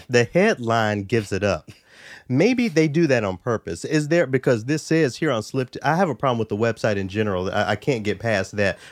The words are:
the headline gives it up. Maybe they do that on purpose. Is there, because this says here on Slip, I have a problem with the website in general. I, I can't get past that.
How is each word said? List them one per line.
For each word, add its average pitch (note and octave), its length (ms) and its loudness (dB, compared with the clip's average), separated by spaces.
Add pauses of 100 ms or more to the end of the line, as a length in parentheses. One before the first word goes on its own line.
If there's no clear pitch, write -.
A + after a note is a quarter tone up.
the A#2+ 160 4
headline A2+ 800 0
gives G#2+ 280 -2
it F#2+ 120 -2
up. F2+ 260 -2 (580)
Maybe A#3 380 2
they D#3+ 220 2
do D#3+ 180 2
that B2+ 160 2
on F#2+ 140 -2
purpose. G#2 480 -4
Is D3+ 240 -2
there, E3 180 2
because B2+ 380 0
this D3 180 -2
says D#3+ 360 0
here D#3+ 120 -2
on A2 140 -2
Slip, C3 400 -6
I C#3+ 100 2
have F#3 140 2
a C3+ 60 -4
problem A#2+ 260 0
with G#2+ 80 -4
the G#2 80 -2
website A2 400 0
in G2 100 -2
general. F#2+ 460 -2
I, G2+ 180 0
I G#2 60 0
can't A#2+ 260 -2
get G2 160 -2
past A2 380 -2
that. G2 220 0 (140)